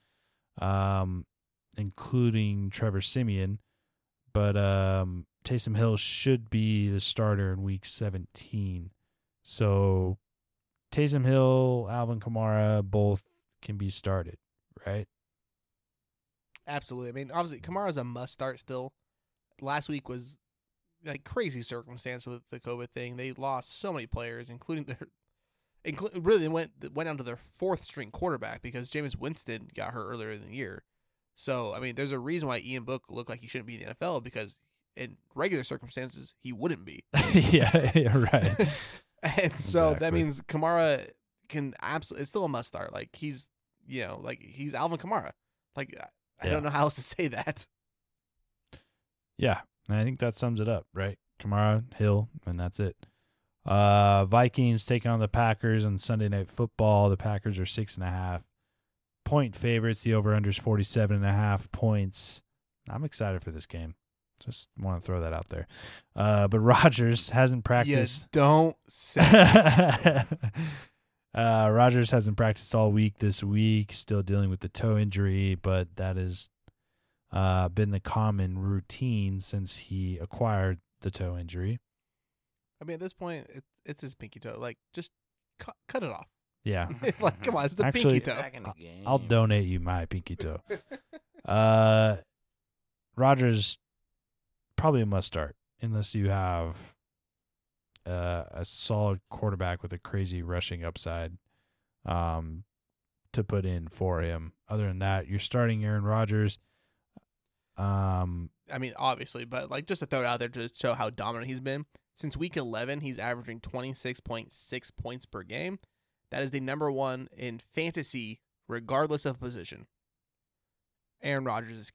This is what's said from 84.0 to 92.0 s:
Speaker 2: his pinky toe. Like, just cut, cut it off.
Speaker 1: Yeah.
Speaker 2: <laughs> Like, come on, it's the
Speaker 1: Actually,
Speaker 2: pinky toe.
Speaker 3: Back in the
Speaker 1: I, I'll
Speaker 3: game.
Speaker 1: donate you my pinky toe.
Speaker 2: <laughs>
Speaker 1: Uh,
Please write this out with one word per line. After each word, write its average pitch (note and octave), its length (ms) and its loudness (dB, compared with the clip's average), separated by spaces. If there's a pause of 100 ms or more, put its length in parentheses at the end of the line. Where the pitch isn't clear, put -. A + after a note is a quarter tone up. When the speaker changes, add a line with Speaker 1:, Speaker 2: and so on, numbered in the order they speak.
Speaker 2:
his C3+ 140 -12
pinky - 240 -18
toe. A2 200 -12
Like, A#2+ 180 -10 (160)
just - 180 -12 (480)
cut, - 160 -16 (120)
cut B3+ 160 -4
it C#3 80 -6
off. E2 160 -14 (360)
Speaker 1:
Yeah. F#2 260 -2 (140)
Speaker 2:
<laughs> - 180 0
Like, E3+ 220 2
come A#3+ 120 -2
on, C#3+ 100 0
it's C#3+ 100 -2
the A3+ 100 2
Speaker 1:
Actually, C#3 340 4
Speaker 2:
pinky B2+ 120 -2
toe. A2+ 100 -4
Speaker 3:
Back C3+ 140 -10
in A#2+ 80 -14
the F#2 60 -10
Speaker 1:
I, - 40 -10 (320)
I'll C3 140 2
Speaker 3:
game. A#2 80 -10
Speaker 1:
donate G#2+ 380 4
you F#2 140 0
my F2 260 -2
pinky F2 300 -6
toe. D#2+ 300 -6
Speaker 2:
<laughs> - 40 -12 (760)
Speaker 1:
Uh, A2 720 6 (960)